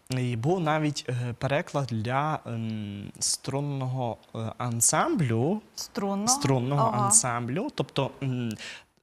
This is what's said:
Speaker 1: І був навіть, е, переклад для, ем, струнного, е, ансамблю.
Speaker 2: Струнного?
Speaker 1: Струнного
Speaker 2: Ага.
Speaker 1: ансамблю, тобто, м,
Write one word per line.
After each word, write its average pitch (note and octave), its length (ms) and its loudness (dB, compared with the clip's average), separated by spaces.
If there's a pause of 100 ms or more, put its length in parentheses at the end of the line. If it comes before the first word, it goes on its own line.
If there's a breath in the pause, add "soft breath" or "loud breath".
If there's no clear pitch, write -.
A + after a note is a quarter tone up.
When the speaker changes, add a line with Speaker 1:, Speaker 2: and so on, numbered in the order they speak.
Speaker 1:
І B2+ 260 0
був D3+ 240 2
навіть, D3+ 500 0
е, B2 300 -2
переклад C#3 520 0
для, C3 540 0
ем, G#2+ 720 -6
струнного, C3 1000 -2 (180)
е, A2+ 220 -4
ансамблю. D3 1040 2 (140)
Speaker 2:
Струнного? G3 520 -4
Speaker 1:
Струнного C#3+ 680 2
Speaker 2:
Ага. - 120 2
Speaker 1:
ансамблю, B2 680 2
тобто, C3+ 360 -2 (120)
м, B2 260 0 (540 loud breath)